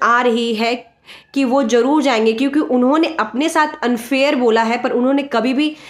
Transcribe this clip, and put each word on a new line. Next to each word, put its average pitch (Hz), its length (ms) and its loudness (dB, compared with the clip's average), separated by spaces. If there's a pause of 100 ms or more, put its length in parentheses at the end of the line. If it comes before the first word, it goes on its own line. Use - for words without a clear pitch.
आ 240 200 2
रही 233 320 0
है 226 200 -2 (600)
कि 277 100 0
वो 262 180 2
ज़रूर 247 400 2
जाएंगे, 226 300 2
क्योंकि 277 280 0
उन्होंने 285 600 0
अपने 240 280 -4
साथ 311 360 -2
अनफेयर 262 500 0
बोला 226 280 2
है, 233 200 -2
पर 247 80 -2
उन्होंने 262 320 0
कभी 247 320 -2
भी 302 220 -2 (140)